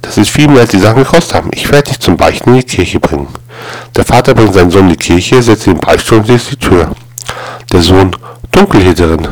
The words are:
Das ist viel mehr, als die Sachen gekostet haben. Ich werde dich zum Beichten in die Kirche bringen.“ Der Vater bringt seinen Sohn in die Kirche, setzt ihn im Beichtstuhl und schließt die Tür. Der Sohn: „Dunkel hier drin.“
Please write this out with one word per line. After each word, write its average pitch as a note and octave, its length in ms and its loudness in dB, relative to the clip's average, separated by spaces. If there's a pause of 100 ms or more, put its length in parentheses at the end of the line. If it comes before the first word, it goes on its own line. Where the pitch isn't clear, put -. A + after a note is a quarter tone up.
Das - 160 -6
ist G#2 100 2
viel D3 200 0
mehr, C#3 120 6
als A#2 100 2
die G2+ 80 0
Sachen A2 240 2
gekostet E3 320 0
haben. E2+ 180 -2
Ich - 200 -6
werde C#3+ 160 0
dich - 100 -6
zum F2 200 -2
Beichten - 320 0
in B2+ 60 6
die B2+ 60 2
Kirche - 380 -4
bringen.“ C#2+ 280 -6 (680)
Der - 80 0
Vater B2+ 300 0
bringt A2 180 2
seinen F2+ 180 4
Sohn F#2+ 120 4
in F#2+ 80 4
die E2 60 0
Kirche, F2+ 440 0
setzt A2+ 260 0
ihn F#2 80 2
im D#2 60 -4
Beichtstuhl - 380 0
und G#2+ 80 0
schließt A#2+ 240 0
die C#3 60 -8
Tür. F2 340 0 (800)
Der F2+ 80 2
Sohn: F2+ 340 2 (380)
„Dunkel F#3 300 2
hier F2+ 120 2
drin.“ D#2+ 380 0